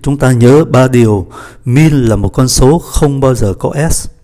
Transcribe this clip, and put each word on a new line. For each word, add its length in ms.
chúng 160
ta 140
nhớ 340
ba 220
điều. 400
Mille 420
là 80
một 140
con 180
số 320
không 400
bao 160
giờ 240
có 140
S. 160